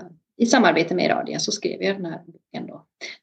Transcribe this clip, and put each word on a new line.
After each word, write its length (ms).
i 80
samarbete 500
med 100
Iradia 340
så 120
skrev 320
jag 120
den 100
här 200
boken 420
då, 180